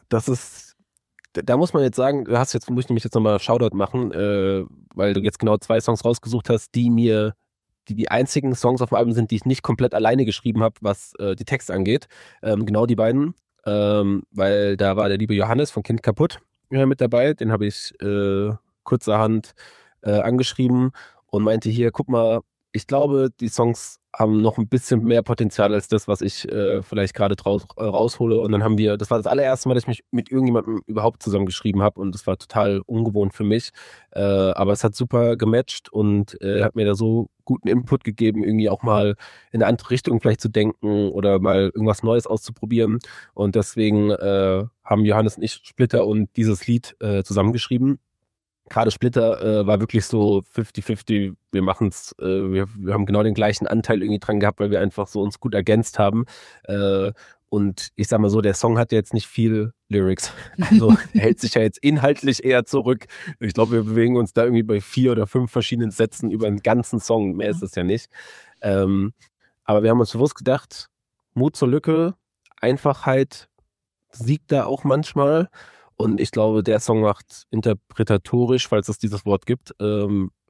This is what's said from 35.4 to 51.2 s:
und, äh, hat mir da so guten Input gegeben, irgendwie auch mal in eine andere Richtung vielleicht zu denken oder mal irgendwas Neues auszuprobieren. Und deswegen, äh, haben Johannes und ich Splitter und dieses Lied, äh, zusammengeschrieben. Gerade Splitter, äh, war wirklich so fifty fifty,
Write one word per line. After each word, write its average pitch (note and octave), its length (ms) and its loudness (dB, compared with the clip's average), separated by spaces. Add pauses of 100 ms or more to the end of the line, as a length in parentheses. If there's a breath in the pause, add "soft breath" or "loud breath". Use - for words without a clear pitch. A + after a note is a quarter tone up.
und, G#2 500 -2
äh, G2+ 220 -2
hat G#2+ 120 -2
mir A2 100 0
da G2+ 100 2
so A2+ 340 0 (160)
guten A#2 220 -4
Input B2 360 0
gegeben, A2 400 -2
irgendwie G#2+ 260 0
auch G2 140 -4
mal G#2 320 2 (360 loud breath)
in A2+ 100 -2
eine G2+ 60 4
andere A#2+ 240 -2
Richtung B2 300 0
vielleicht A2+ 200 0
zu A2 80 -2
denken G#2 600 0
oder G2 300 2
mal G2 340 2
irgendwas G#2+ 300 0
Neues A#2 240 0
auszuprobieren. A2+ 720 -2 (340 loud breath)
Und G2+ 220 -2
deswegen, G#2 560 0
äh, G2 540 0 (180)
haben G#2+ 220 2
Johannes G#2+ 320 2
und - 60 -8
ich A2 100 -4 (100)
Splitter A#2 420 0
und G#2+ 320 0
dieses A2 300 0
Lied, A#2+ 340 -2
äh, G2+ 220 0
zusammengeschrieben. A#2+ 760 0 (720)
Gerade A2+ 220 0
Splitter, A#2 500 0
äh, G#2 260 0
war G#2 140 2
wirklich A2+ 240 0
so G#2 440 2
fifty - 320 -6
fifty, G2+ 520 -4 (180)